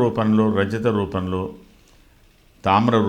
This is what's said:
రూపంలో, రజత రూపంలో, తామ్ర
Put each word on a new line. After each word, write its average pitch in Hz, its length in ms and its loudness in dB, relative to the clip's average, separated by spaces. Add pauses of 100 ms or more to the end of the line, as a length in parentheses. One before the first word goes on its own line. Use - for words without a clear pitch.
రూపంలో, 110 460 2 (120)
రజత 107 260 -4 (140)
రూపంలో, 92 420 -4 (1200)
తామ్ర 110 320 2 (140)